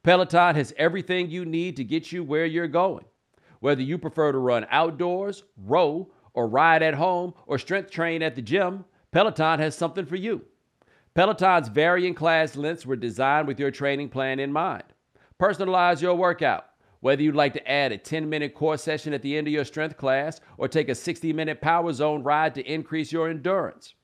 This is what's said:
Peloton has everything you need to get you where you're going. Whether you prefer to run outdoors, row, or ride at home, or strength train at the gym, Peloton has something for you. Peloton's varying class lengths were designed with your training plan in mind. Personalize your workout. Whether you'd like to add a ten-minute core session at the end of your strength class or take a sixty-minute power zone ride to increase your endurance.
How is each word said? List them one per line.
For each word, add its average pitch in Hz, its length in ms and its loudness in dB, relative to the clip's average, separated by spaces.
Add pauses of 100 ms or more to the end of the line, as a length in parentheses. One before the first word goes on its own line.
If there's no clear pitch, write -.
Peloton 175 540 6
has 143 220 -2
everything 175 520 0
you 175 160 -8
need 165 320 -4
to 131 60 -6
get 156 280 -4
you 175 120 -8
where 151 240 0
you're 165 200 -2
going. 170 380 0 (540)
Whether 131 240 2
you 151 160 -2
prefer 151 320 0
to 135 80 0
run 120 320 2
outdoors, 175 720 -2 (140)
row, 156 520 0 (240)
or 120 140 -2
ride 160 360 4
at 156 120 2
home, 180 380 -2 (140)
or 143 120 -2
strength 190 320 -6
train 165 320 -2
at 143 120 -2
the 127 60 -8
gym, 185 440 -2 (260)
Peloton 160 480 2
has 156 160 -2
something 170 300 -4
for 160 100 -8
you. 190 300 -6 (680)
Peloton's 180 540 4
varying 175 440 2
class 160 420 2
lengths 156 300 -6
were 131 100 -2
designed 131 520 0
with 135 120 -6
your 139 120 -2
training 139 380 -4
plan 135 300 -4
in 139 140 -4
mind. 151 300 -4 (560)
Personalize 180 600 2
your 180 120 2
workout. 170 520 0 (360)
Whether 139 220 2
you'd 151 120 2
like 143 180 2
to - 180 -10
add 139 200 2
a 101 60 -6
ten-minute 156 560 -6
core 156 240 -2
session 156 360 -4
at 123 80 -4
the 139 160 -4
end 151 100 -4
of 151 60 -2
your 147 120 -2
strength 156 320 -6
class 139 420 -2 (180)
or 135 100 -2
take - 220 0
a 123 60 0
sixty-minute 156 680 -4
power 170 320 2
zone 147 300 -2
ride 147 320 2
to 135 60 -8 (100)
increase 156 400 -6
your 165 180 -2
endurance. 160 760 -4